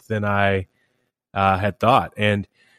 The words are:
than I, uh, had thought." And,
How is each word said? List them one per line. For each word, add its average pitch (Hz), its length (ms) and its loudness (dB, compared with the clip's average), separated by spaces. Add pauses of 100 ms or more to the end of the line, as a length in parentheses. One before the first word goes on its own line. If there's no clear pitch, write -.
than 104 180 -4
I, 98 420 0 (640)
uh, 98 240 2
had 98 220 -4
thought." 107 380 0
And, 104 300 -2 (320)